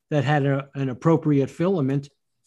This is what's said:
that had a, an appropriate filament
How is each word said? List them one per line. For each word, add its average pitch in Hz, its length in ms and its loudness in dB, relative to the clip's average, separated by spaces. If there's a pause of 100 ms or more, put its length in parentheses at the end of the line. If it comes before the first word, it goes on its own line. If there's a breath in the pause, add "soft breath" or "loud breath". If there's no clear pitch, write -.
that 147 140 0
had 143 240 0
a, 139 260 -2
an 139 160 -4
appropriate 147 600 2
filament 143 580 -2 (380)